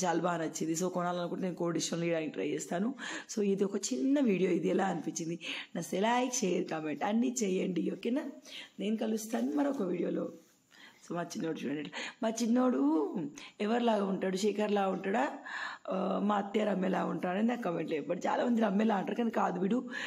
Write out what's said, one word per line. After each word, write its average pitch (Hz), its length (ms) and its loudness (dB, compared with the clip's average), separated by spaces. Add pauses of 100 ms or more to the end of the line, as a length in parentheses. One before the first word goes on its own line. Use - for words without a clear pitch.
చాలా 170 160 2
బాగా 175 160 2
నచ్చింది. 160 360 -2
So 175 140 0
కొనాలనుకుంటే 180 560 -2
నేను 180 120 -2
కోడ్ 170 220 0
ఇష్టం 170 260 -2
ఇవ్వడానికి 165 280 0
ట్రై - 160 -4
చేస్తాను. 180 480 -2 (340)
So - 120 -2
ఇది 196 220 2
ఒక 196 120 0
చిన్న 262 440 2
వీడియో, 190 320 4
ఇది 170 160 2
ఎలా 185 180 2
అనిపించింది? 165 540 -4 (360)
నచ్చితే 180 240 -2
లైక్, 247 340 2
షేర్, - 340 0
కామెంట్ 156 360 -4
అన్నీ 233 400 2
చేయండి, 185 480 0
ఓకేనా? 233 320 -2 (560)
నేను 208 180 0
కలుస్తాను 233 580 -2
మరొక 285 260 0
వీడియోలో. 175 500 -2 (720)
So 165 120 -8
మా 175 60 -2
చిన్నోడు 165 380 -4
చూడండి, 147 320 -4 (320)
మా 226 60 2
చిన్నోడు 240 520 2 (800)
ఎవరిలాగా 220 440 2
ఉంటాడు? 190 320 0
శేఖర్లా 208 500 2
ఉంటాడా? 196 420 0 (600)
ఆ, 190 340 0
మా 208 120 4
అత్తయ్య 208 300 0
రమ్యలా 185 400 2
ఉంటాడా 180 340 -2
అని 226 80 4
నాకు 240 140 -2
కామెంట్లో 165 360 -2
చెప్పండి. 175 300 -2
చాలామంది 240 340 2
రమ్యలా 214 340 4
అంటారు, 196 200 0
కానీ 233 160 0
కాదు, 190 280 0
వీడు 226 300 0 (180)